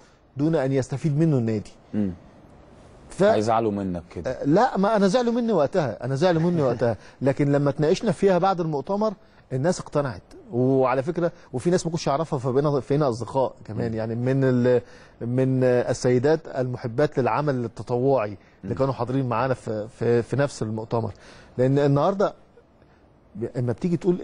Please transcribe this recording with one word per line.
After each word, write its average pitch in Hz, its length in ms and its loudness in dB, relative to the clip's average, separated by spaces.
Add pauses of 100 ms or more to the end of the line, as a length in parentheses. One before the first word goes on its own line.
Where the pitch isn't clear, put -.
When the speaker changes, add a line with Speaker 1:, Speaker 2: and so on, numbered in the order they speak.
(360)
Speaker 1:
دون 151 180 0
أن 135 180 0
يستفيد 139 460 -2
منه 156 200 4
النادي. 113 320 -2 (240)
Speaker 2:
مم. 101 160 0 (1000)
Speaker 1:
ف-، - 120 -2
Speaker 2:
هيزعلوا 113 500 2
منك 95 300 -4 (120)
كده. 92 160 -6
Speaker 1:
آه، - 140 -8
لا، 185 340 2
ما 202 180 2
أنا 202 120 4
زعلوا 233 240 0
مني 233 200 -2
وقتها، 147 520 0
أنا 131 100 -4
زعلوا 160 280 2
مني 170 200 2
وقتها، 117 340 0 (140)
Speaker 2:
<laughs> - 120 -14
Speaker 1:
لكن 143 300 2
لما 143 180 2
اتناقشنا 165 420 0
فيها 190 260 2
بعد 185 220 0
المؤتمر 185 520 -2 (400)
الناس 139 280 0
اقتنعت، 131 420 -4 (300)
وعلى 131 500 2
فكرة 165 300 -2 (200)
وفي 131 180 -2
ناس 175 160 2
ما 165 60 -6
كنتش 165 160 -4
أعرفها، 147 300 0
فبقينا، 135 320 0
بقينا 143 380 0
أصدقاء 120 460 -2 (100)
كمان، 117 280 -6
Speaker 2:
مم. 110 60 -6
Speaker 1:
يعني 113 160 -4
من 131 300 0
ال-، 123 360 4 (400)
من 127 440 0
السيدات 127 840 2
المحبات 127 720 -4
للعمل 127 460 0
التطوعي 120 720 -2 (280)
اللي 98 100 -4
Speaker 2:
مم. - 40 -10
Speaker 1:
كانوا 135 160 0
حاضرين 127 340 -2
معانا 120 260 0
في، 107 340 -6 (100)
في، 117 240 2
في 117 140 -6
نفس 135 260 -2
المؤتمر. 110 500 -4 (460)
لأن 131 200 4
النهاردة 151 560 2 (1000)
ب-، 117 220 -8
اما 123 140 -2
بتيجي 170 240 -2
تقول 180 280 0